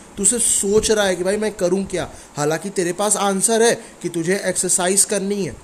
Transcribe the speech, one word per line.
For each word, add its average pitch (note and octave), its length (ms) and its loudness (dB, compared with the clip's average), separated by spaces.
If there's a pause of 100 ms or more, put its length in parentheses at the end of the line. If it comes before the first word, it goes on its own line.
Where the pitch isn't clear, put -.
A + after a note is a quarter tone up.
(160)
तू G3+ 80 -2
सिर्फ A#3 180 2
सोच G#3+ 480 2
रहा G#3 160 2
है F#3 100 0
कि F3 80 -4
भाई, G3 120 2
मैं G#3+ 160 -2
करूँ F#3+ 320 0
क्या?" E3 260 -4 (260)
हालांकि D#3+ 340 -2
तेरे F3+ 220 -2
पास G#3 240 0
आंसर G3+ 460 2
है A3+ 200 2 (200)
कि E3+ 60 -6
तुझे E3+ 360 -2
एक्सरसाइज F#3 600 0
करनी G3+ 420 -2
है। A#2 180 -8